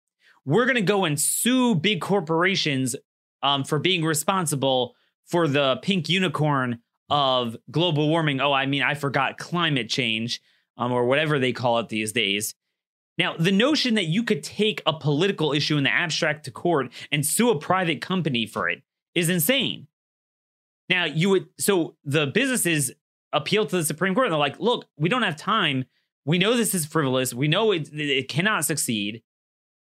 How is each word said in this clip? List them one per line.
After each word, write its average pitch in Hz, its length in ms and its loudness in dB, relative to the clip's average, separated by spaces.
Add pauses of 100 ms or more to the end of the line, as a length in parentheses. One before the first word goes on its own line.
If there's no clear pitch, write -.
(440)
We're 202 220 2
gonna 240 160 0
go 190 220 2
and 147 140 0
sue 247 560 2
big 180 280 0
corporations, 160 920 0 (480)
um, 139 220 2
for 151 140 0
being 170 260 2
responsible 147 920 0 (300)
for 170 240 0
the 135 300 2
pink 190 300 -2
unicorn 147 720 0 (280)
of 131 480 0 (140)
global 151 380 2
warming." 156 320 2
Oh, 143 120 2
I 135 140 2
mean, 139 160 0
I 139 120 0
forgot 135 440 -2
climate 156 500 -2
change, 113 540 -4 (340)
um, 123 160 -2
or 123 140 2
whatever 147 320 2
they 127 140 0
call 117 260 0
it 110 100 -2
these 107 240 -4
days. 101 420 -2 (640)
Now, 170 200 0
the 165 140 2
notion 240 440 2
that 196 120 0
you 180 160 0
could 214 220 -2
take - 400 -2
a 160 80 0
political 151 600 0
issue 147 240 0
in 139 60 0
the 117 80 0
abstract 151 520 -2
to 127 60 -12
court 156 420 0 (180)
and 147 140 0
sue 233 240 2
a 185 100 2
private 165 440 0
company 151 420 0
for 98 240 -4
it 87 140 -4 (320)
is 170 160 2
insane. 185 580 0 (1040)
Now, 180 160 2
you 160 240 2
would, 185 180 2 (100)
so 185 460 0
the 147 220 0
businesses 170 640 0 (400)
appeal 160 320 0
to 196 120 -4
the 170 80 0
Supreme 185 300 -2
Court 254 120 2
and 180 60 -2
they're 156 60 0
like, 143 220 -2
"Look, 214 260 -2 (120)
we 156 100 0
don't 240 140 0
have 180 140 -2
time. 160 500 -2 (380)
We 165 140 2
know 220 180 4
this 226 180 0
is 165 100 -2
frivolous. 131 480 0
We 127 140 -2
know 202 240 2
it, 160 220 -2
it 143 360 -2
cannot 180 360 -2
succeed. 113 580 -4 (600)